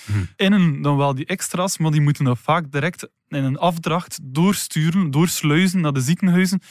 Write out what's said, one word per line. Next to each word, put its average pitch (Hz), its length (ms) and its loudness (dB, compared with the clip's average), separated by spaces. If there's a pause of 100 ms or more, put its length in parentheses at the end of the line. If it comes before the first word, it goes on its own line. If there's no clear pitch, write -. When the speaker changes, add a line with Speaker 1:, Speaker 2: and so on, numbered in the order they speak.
Speaker 1:
Mhm. 104 120 -2 (180)
Speaker 2:
innen 180 460 2
dan 143 160 0
wel 139 180 0
die 139 100 -6
extra's, 185 520 -6
maar 160 140 0
die 151 100 2
moeten 147 240 2
dat 123 140 0
vaak 156 320 -2
direct 143 360 -4 (200)
in 139 160 -4
een 127 140 -2
afdracht 170 640 -2
doorsturen, 165 880 0
doorsluizen 170 680 2
naar 151 120 0
de 135 80 0
ziekenhuizen, 180 680 2